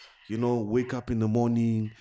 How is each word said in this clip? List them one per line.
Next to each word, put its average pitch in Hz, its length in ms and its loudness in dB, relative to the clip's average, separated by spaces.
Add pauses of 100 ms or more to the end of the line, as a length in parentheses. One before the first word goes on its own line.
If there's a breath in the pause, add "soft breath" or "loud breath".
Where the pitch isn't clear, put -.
(280 soft breath)
you 107 80 -6
know, 120 220 0
wake 117 340 0
up 123 180 -6
in 113 100 -2
the 110 80 2
morning. 117 640 2 (100)